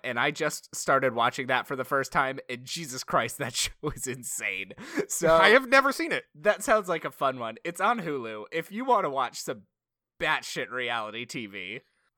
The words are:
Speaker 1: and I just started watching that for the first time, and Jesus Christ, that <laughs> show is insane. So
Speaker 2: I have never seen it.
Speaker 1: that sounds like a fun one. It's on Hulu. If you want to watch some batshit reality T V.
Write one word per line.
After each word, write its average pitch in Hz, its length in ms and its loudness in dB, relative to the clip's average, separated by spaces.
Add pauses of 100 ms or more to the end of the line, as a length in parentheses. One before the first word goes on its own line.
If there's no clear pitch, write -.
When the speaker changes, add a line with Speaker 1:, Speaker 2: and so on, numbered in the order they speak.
Speaker 1:
and 120 120 -2
I 135 140 2
just 151 460 -4
started 135 360 2
watching 120 360 0
that 131 180 2
for 143 80 -4
the 131 100 -4
first 135 280 -2
time, 135 260 0 (100)
and 123 160 -8
Jesus 135 380 -8
Christ, 117 360 -2
that 120 160 -6
<laughs> - 20 -2
show - 160 -2 (200)
is - 140 -8
insane. 104 680 -6 (340)
So 160 260 4
Speaker 2:
I 175 140 8
have 247 200 6
never 269 220 6
seen 330 220 -4
it. 139 120 -2 (120)
Speaker 1:
that 165 260 2
sounds 214 260 4
like 165 160 -2
a 147 60 -4
fun 131 300 0
one. 113 240 -6
It's 170 160 -6
on 220 220 2
Hulu. 113 500 -6
If 165 180 -4
you 220 140 -6
want 220 220 4
to 147 40 0
watch 131 300 -2
some 117 220 -6 (580)
batshit 143 500 0
reality 117 540 -4
T 120 220 -8
V. 98 340 -10 (380)